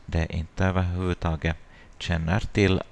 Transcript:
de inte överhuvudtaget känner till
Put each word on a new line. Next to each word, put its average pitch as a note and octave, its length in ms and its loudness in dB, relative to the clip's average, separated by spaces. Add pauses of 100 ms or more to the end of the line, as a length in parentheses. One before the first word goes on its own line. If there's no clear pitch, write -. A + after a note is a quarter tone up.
de E2 240 0
inte E2 360 -2
överhuvudtaget F2+ 920 0 (400)
känner E2 420 0
till F#2+ 420 2 (100)